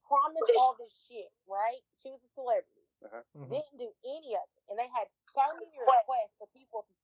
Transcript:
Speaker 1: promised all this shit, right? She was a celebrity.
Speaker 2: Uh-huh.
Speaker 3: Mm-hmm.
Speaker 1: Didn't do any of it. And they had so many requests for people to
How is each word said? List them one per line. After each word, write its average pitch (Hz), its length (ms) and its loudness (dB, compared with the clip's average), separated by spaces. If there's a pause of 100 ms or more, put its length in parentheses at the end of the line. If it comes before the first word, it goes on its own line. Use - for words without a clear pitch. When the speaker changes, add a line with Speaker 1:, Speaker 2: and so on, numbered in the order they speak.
Speaker 1:
promised 294 520 2
all 254 200 6
this - 160 -20 (140)
shit, 220 240 -16 (160)
right? 220 340 -4 (220)
She 269 80 -14
was 254 120 -20
a 247 100 -20
celebrity. 240 520 -4 (200)
Speaker 2:
Uh-huh. 233 180 -16 (140)
Speaker 3:
Mm-hmm. 139 180 -12
Speaker 1:
Didn't 285 240 -8
do 240 100 -10 (140)
any 269 320 -10
of 175 80 -6 (140)
it. - 120 -20
And 202 80 -10
they 247 140 -8
had 233 160 -6 (260)
so 277 80 0 (140)
many 330 240 -18
requests 247 580 2
for 214 140 -18
people 240 320 -14
to 190 100 -20 (100)